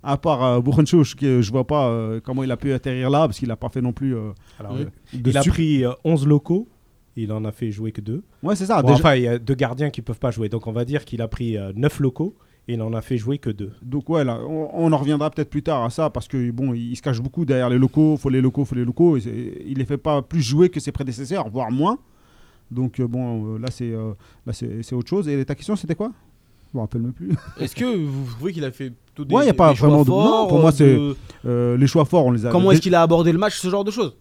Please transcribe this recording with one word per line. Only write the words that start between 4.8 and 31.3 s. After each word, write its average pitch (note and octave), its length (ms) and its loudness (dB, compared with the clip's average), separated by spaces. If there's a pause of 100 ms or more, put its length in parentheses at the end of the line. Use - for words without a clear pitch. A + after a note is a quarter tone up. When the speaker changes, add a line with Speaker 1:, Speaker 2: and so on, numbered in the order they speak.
Speaker 1:
de B2 160 -2
Speaker 2:
il C3+ 80 2
a C#3 40 2
Speaker 1:
sup- E3+ 120 2
Speaker 2:
pris, D3+ 300 2
euh, B2 80 -2 (120)
onze D3+ 220 2
locaux, E3 420 2 (480)
il A2 160 -6
en G#2+ 140 -6
a G#2+ 60 -6
fait A2+ 180 -8
jouer G#2+ 200 -8
que G#2+ 120 -12
deux. A#2 200 -8 (200)
Speaker 1:
Ouais, F#3+ 120 -2
c'est F#3+ 120 -4
ça, F#3+ 160 2
Speaker 2:
Bon, B2 60 4
Speaker 1:
déjà. C#3 120 6
Speaker 2:
enfin, D#3+ 140 6
il B2+ 80 2
y A#2+ 60 0
a A#2+ 100 0
deux A#2+ 160 -2
gardiens C3 340 -2
qui B2+ 140 -8
peuvent A2+ 160 -10
pas B2+ 120 -2
jouer, A2 200 -4
donc A2+ 160 -6
on A2+ 60 -8
va A#2+ 120 -4
dire D3 220 -6
qu'il A#2 160 -8
a A2+ 60 -6
pris, A2+ 280 -6
euh, G2 180 -8
neuf C3+ 260 -2
locaux D3+ 340 -2 (340)
et A#2+ 60 -4
il A2+ 80 -6
en A2+ 100 -6
a A2+ 80 -4
fait B2+ 160 -4
jouer B2 220 -4
que C3+ 100 -8
deux. G#2 240 -8 (100)
Speaker 1:
Donc C#3 280 -8
ouais, D#3+ 140 0
là, A#2 220 -2
on, D#3 280 -6
on E3 180 2
en D#3 60 2
reviendra D3 320 -2
peut-être D3+ 180 -6
plus D3 140 -6
tard D3 220 -2
à A#2+ 40 -2
ça, D#3 220 -2
parce - 180 -8
que B2 220 -2
bon, B2 240 -4
il, A#2 160 -6
il B2 60 -8
se - 60 -16
cache A#2+ 200 -2
beaucoup C#3 240 -4
derrière B2+ 240 0
les B2 80 4
locaux, D3+ 400 4
faut C#3+ 100 -4
les C3 140 2
locaux, C3+ 240 0
faut - 80 -8
les B2 100 -2
locaux, D#3 320 2
et B2 40 -2
c'est, A2 460 -10
il C3+ 120 -6
les B2+ 80 -2
fait D3 100 -4
pas C#3+ 240 0
plus D#3+ 220 -2
jouer C#3+ 260 4
que D#3 120 -4
ses C#3+ 120 -8
prédécesseurs, C3 560 -8
voire A2 220 -6
moins. E3 280 0 (720)
Donc, B2 300 -6
euh, B2 60 -2
bon, A#2 480 -6
euh, A2 40 -10
là, B2 120 -8
c'est, A#2 220 -10
euh, A2 200 -8 (340)
là A2+ 60 -8
c'est, A2+ 300 -10
c'est B2+ 120 -10
autre B2 140 -6
chose. F3+ 200 -4
Et C#3 180 -2
ta C#3+ 80 -6
question, G#3 220 -6
c'était E3 180 -6
quoi ? G#3+ 180 -6 (600)
Je C#3 60 -8
me A2+ 40 -4
rappelle A2+ 200 -6
même B2 100 -6
plus. F3+ 180 -10 (160)
<laughs> - 140 -16
Speaker 3:
Est-ce - 160 -6
que A#3+ 80 -4
vous C#3+ 500 -4
trouvez D3+ 180 -6
qu'il D#3+ 120 -6
a B2+ 80 -6
fait C3 180 -12
plutôt - 360 -14
des, C#3 80 -2
Speaker 1:
Ouais, C#4 100 4
y C4 40 6
a G3 40 4
Speaker 3:
des, - 40 4
Speaker 1:
pas E3 140 8
Speaker 3:
des C3+ 60 4
choix C3 140 6
Speaker 1:
vraiment D3 140 8
de... B2+ 60 4
Non, G3 120 4
Speaker 3:
forts, A3 260 4
Speaker 1:
pour F3 120 4
moi, D#3+ 100 8
Speaker 3:
euh, - 20 2
Speaker 1:
c'est, C#3 240 8
Speaker 3:
de C#3+ 200 -2 (300)